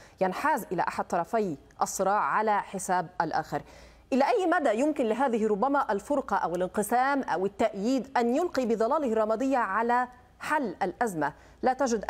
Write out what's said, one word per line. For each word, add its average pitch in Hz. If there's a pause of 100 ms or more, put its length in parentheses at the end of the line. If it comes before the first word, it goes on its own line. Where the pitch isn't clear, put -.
(200)
ينحاز 196
إلى 170
أحد -
طرفي 180 (260)
الصراع 196
على 196
حساب 180 (120)
الآخر. 156 (500)
إلى 262
أي 370
مدى 277
يمكن 294
لهذه 220
ربما 214
الفرقة 214
أو 175
الانقسام 247
أو 175
التأييد 220
أن 240
يلقي 302
بظلاله 226
الرمادية 220
على 233 (300)
حل 285
الأزمة؟ 180 (300)
لا 262
تجد 240